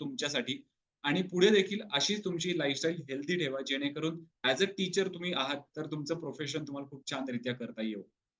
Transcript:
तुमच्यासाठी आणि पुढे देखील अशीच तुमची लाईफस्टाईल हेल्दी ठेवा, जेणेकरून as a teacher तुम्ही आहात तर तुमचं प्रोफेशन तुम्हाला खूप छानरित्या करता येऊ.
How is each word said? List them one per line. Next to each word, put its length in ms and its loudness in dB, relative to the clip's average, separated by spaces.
तुमच्यासाठी 640 -2
आणि 180 2
पुढे 280 6
देखील 300 4
अशीच 320 2
तुमची 340 0
लाईफस्टाईल 500 2
हेल्दी 300 -2
ठेवा, 280 0
जेणेकरून 520 0
as 160 4
a 80 4
teacher 440 0
तुम्ही 200 -4
आहात 260 0
तर 100 -4
तुमचं 340 -4
प्रोफेशन 440 -4
तुम्हाला 240 -8
खूप 220 -12
छानरित्या 440 -2
करता 280 -8
येऊ. 200 -2